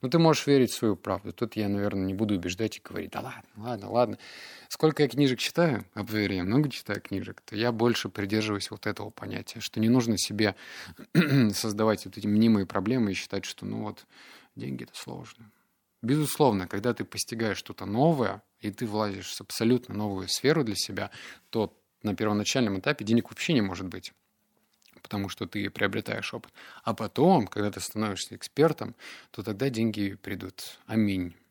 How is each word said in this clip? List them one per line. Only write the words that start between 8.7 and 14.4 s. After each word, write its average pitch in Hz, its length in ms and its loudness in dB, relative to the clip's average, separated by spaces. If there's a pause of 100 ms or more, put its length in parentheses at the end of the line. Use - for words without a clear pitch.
вот 104 160 -8
этого 104 220 -8
понятия, 101 500 -10
что - 180 -8
не 110 100 4
нужно 117 300 4
себе 104 380 0 (580)
<clears throat> 139 380 6
создавать 107 520 0
вот 95 140 -12
эти 101 80 -4
мнимые 104 400 6
проблемы 104 460 0
и - 20 -2
считать, 98 300 -6
что, - 200 -12
ну 107 200 -6
вот, 107 220 -12 (500)